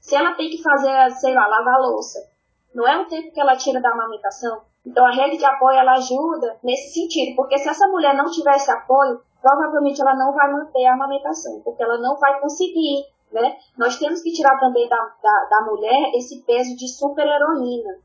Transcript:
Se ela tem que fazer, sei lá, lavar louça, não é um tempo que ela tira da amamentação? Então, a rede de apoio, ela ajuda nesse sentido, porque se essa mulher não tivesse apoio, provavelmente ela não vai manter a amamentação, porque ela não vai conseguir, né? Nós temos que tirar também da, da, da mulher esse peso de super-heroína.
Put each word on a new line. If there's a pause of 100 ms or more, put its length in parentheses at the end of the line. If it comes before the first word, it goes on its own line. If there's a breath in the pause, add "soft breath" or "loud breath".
Se
ela
tem
que
fazer,
sei
lá,
lavar
louça, (560)
não
é
um
tempo
que
ela
tira
da
amamentação? (240)
Então,
a
rede
de
apoio,
ela
ajuda
nesse
sentido,
porque
se
essa
mulher
não
tivesse
apoio, (180)
provavelmente
ela
não
vai
manter
a
amamentação,
porque
ela
não
vai
conseguir, (260)
né? (220 loud breath)
Nós
temos
que
tirar
também
da, (240)
da,
da
mulher
esse
peso
de
super-heroína.